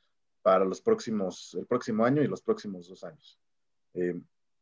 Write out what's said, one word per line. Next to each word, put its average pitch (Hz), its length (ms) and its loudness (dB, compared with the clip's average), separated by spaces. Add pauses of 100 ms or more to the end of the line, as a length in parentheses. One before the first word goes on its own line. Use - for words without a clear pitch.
(420)
para 95 220 6
los 92 160 -2
próximos, 107 760 -2
el 95 120 -8
próximo 117 380 0
año 139 180 4
y 127 60 2
los 95 140 -6
próximos 95 460 -4
dos 92 160 -20
años. - 360 -20 (540)
Eh, 90 260 -2 (420)